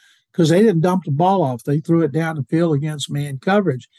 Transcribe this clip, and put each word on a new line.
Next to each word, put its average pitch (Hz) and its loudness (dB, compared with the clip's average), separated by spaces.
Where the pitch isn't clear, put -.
'cause 165 2
they 175 4
didn't 196 4
dump 180 0
the 160 -4
ball 180 2
off. 127 -4
They 147 -2
threw 165 0
it 156 0
down 160 -4
the 143 -6
field 165 0
against 147 -6
man 143 -6
coverage. 185 0